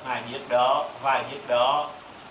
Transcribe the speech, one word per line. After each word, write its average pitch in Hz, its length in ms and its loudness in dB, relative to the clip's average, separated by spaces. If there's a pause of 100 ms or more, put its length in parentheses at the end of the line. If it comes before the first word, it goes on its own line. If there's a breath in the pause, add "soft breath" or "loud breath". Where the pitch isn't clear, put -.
mà 120 140 -4 (100)
diệt - 160 -8
độ, 131 360 4 (180)
và 135 280 2
diệt 139 180 -10
độ 123 380 4 (440)